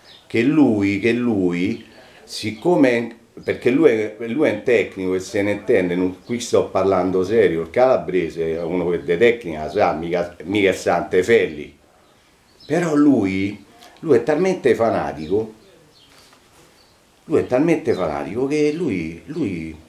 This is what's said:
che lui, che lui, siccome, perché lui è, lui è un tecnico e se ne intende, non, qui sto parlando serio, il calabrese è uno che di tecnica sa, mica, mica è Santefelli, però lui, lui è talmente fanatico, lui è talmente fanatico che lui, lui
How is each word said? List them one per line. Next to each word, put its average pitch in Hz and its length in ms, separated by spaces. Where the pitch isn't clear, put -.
che 113 160
lui, 113 560
che 113 140
lui, 104 720
siccome, 120 920
perché - 260
lui 143 200
è, 110 260
lui 131 220
è 107 40
un 101 100
tecnico 95 520
e 92 60
se 101 220
ne 101 100
intende, 95 420
non, 92 300
qui 120 160
sto - 280
parlando 92 540
serio, 90 400
il 80 80
calabrese 85 880
è 85 60
uno 87 260
che 82 160
di 85 120
tecnica 82 520
sa, 92 240
mica, 85 520
mica 95 260
è - 20
Santefelli, 90 1040
però 160 280
lui, 104 680
lui 151 160
è 113 60
talmente 156 520
fanatico, 92 800
lui 151 140
è 110 80
talmente 135 480
fanatico 85 540
che 151 240
lui, 95 540
lui 90 500